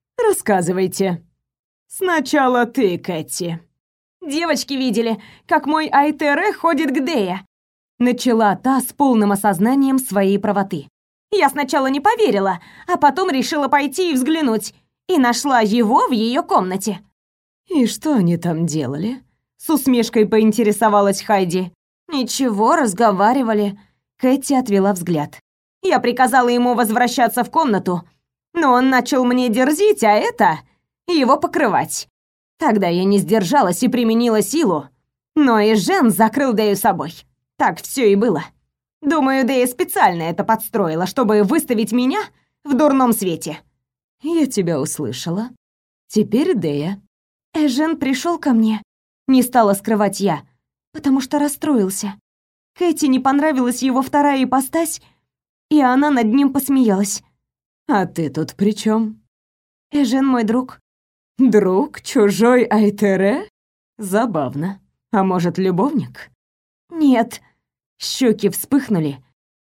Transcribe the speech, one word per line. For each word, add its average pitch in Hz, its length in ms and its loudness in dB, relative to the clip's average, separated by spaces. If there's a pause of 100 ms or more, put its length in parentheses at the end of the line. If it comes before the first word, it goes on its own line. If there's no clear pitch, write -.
(180)
«Рассказывайте. 185 1080 -2 (600)
Сначала 277 800 0
ты, 226 320 -2
Кэти». 165 640 -8 (600)
«Девочки 311 540 -4
видели, 233 440 -2 (280)
как 320 180 0
мой 311 220 0
Айтере 302 680 0
ходит 320 380 -2
к 269 120 -2
Дее», 196 400 -4 (540)
начала 240 580 2
та 254 260 0
с - 120 -10
полным 226 380 2
осознанием 226 640 2
своей 196 400 0
правоты. 196 500 -4 (440)
«Я 339 180 2
сначала 277 380 -2
не 277 120 -2
поверила, 240 600 0 (260)
а 349 100 -2
потом 311 340 2
решила 277 360 -2
пойти 294 440 0
и - 20 -2
взглянуть, 262 640 -2 (320)
и 370 100 0
нашла 247 440 2
его 233 460 2
в 349 40 -2
её 240 320 -2
комнате». 196 560 -2 (680)
«И 277 200 0
что - 260 -4
они 170 240 2
там 170 300 -4
делали?» 156 560 -6 (380)
с - 80 -16
усмешкой 240 560 0
поинтересовалась 208 960 2
Хайди. 185 500 -2 (360)
«Ничего, 254 680 0
разговаривали». 214 1040 0 (380)
Кэти 269 360 0
отвела 208 400 2
взгляд. 170 460 -4 (440)
«Я 320 160 2
приказала 247 500 2
ему 240 240 2
возвращаться 240 720 0
в - 80 -6
комнату, 196 500 0 (540)
но 302 180 2
он 254 160 4
начал 254 340 0
мне 247 260 0
дерзить, 294 540 2
а 208 100 4
это... 220 460 0 (480)
его 285 300 2
покрывать. 233 720 -2 (500)
Тогда 220 300 0
я 175 160 0
не 202 160 2
сдержалась 190 640 0
и 254 40 2
применила 226 540 0
силу, 208 480 -2 (460)
но 254 240 4
и 214 160 2
Жен 247 340 2
закрыл 220 440 0
Дэю 208 220 0
собой. 175 380 -2 (440)
Так 185 240 -2
всё - 240 -4
и 202 100 4
было. 196 280 0 (600)
Думаю, 269 420 0
Дэя 254 220 0
специально 254 560 -2
это 170 200 -4
подстроила, 196 640 -2
чтобы 214 380 0
выставить 233 480 -2
меня 254 300 -2 (420)
в 285 120 -4
дурном 269 380 2
свете». 160 460 -6 (640)
«Я 311 240 -2
тебя 170 340 -2
услышала. 165 680 -8 (580)
Теперь 269 480 0
Дэя». 160 440 -4 (540)
«Эжен 302 440 -2
пришёл 285 420 -2
ко 294 140 0
мне», 220 280 0 (500)
не 262 120 4
стала 233 300 2
скрывать 202 460 -2
я, 180 240 -2 (500)
«потому 269 280 0
что 294 180 -2
расстроился. 214 760 -2 (600)
Кэти 330 280 0
не 262 140 2
понравилась 269 640 0
его 262 200 0
вторая 277 420 0
ипостась, 262 580 -4 (680)
и 302 120 4
она 269 300 2
над 240 160 2
ним 269 260 2
посмеялась». 247 720 0 (640)
«А 196 180 0
ты 165 240 -6
тут 156 260 -8
при 208 200 0
чём?» 220 460 -2 (720)
«Эжен 269 340 0
мой 247 180 2
друг». 247 360 -2 (580)
«Друг 202 640 2
чужой 220 640 2
Айтере? 208 840 2 (480)
Забавно. 185 800 -4 (320)
А 196 120 0
может, 175 340 0
любовник?» 190 720 -2 (600)
«Нет». 269 520 0 (560)
Щёки 214 520 -2
вспыхнули. 175 760 -2 (500)